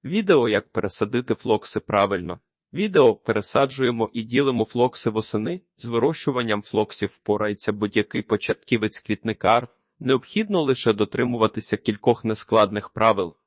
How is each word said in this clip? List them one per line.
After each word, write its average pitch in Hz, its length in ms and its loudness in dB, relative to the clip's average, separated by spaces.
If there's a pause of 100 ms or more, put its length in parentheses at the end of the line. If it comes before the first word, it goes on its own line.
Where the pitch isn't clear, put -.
Відео, 170 460 4
як 104 220 0
пересадити 113 640 -2
флокси - 440 -2
правильно. 98 600 0 (340)
Відео: 160 420 4
пересаджуємо 123 960 -2
і 117 100 -6
ділимо 123 420 0
флокси 120 440 -2
восени. 110 520 -4 (160)
З - 80 -18
вирощуванням 120 760 -2
флоксів - 480 -4
впорається 104 640 -4
будь-який 107 500 -2
початківець-квітникар. 110 1500 -2 (320)
Необхідно 175 600 -2
лише 127 320 0
дотримуватися 110 840 -2
кількох - 480 0
нескладних 104 640 0
правил. 98 460 0 (120)